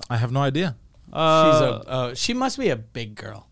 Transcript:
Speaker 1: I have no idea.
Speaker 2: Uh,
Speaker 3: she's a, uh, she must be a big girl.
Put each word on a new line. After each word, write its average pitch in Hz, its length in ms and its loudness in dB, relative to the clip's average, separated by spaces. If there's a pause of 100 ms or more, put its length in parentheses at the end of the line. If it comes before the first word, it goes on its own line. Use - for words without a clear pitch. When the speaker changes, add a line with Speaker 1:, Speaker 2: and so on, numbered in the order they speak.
Speaker 1:
I 117 80 0
have 120 140 0
no 135 100 0
idea. 143 340 -2 (380)
Speaker 2:
Uh, 160 400 4
Speaker 3:
she's 156 80 6
a, 127 280 -2
uh, 127 260 -4
she - 180 -4
must 254 260 -4
be 254 80 0
a 139 80 0
big 110 400 -12
girl. 101 360 -16